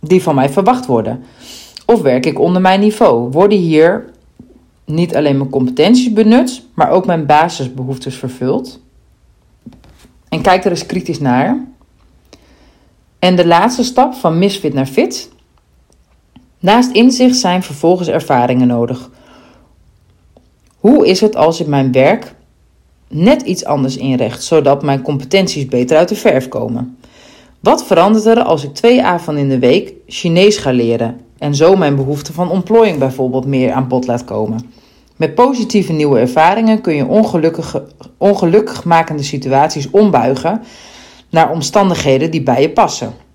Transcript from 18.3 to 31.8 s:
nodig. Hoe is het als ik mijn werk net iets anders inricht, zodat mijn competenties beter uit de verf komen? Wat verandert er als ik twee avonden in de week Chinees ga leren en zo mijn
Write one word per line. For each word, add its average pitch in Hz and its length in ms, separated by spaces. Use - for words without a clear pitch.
nodig. 120 440
Hoe 226 260
is 190 140
het 214 160
als 165 240
ik 160 60
mijn 135 260
werk 135 420
net 196 340
iets - 220
anders 139 320
inricht, 127 480
zodat 143 380
mijn 135 200
competenties 151 640
beter 127 300
uit 175 120
de 208 80
verf 131 320
komen? - 500
Wat 311 240
verandert 208 400
er 226 180
als 143 220
ik 143 100
twee 247 280
avonden 165 400
in 139 60
de 131 100
week 127 340
Chinees 185 500
ga - 140
leren 117 500
en 147 160
zo 165 220
mijn 147 200